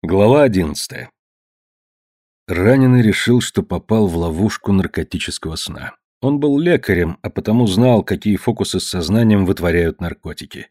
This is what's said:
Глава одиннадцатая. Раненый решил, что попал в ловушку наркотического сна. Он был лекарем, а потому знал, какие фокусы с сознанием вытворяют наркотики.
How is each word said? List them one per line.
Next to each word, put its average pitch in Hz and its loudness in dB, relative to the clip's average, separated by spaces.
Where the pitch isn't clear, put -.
Глава 104 4
одиннадцатая. 92 -4
Раненый 127 4
решил, 113 2
что - -4
попал 107 -2
в 85 -2
ловушку 85 -2
наркотического 85 -4
сна. - -12
Он 139 -2
был 143 0
лекарем, 101 0
а - -10
потому 117 0
знал, 110 4
какие 98 -2
фокусы 98 -4
с - -10
сознанием 101 2
вытворяют 85 0
наркотики. - -12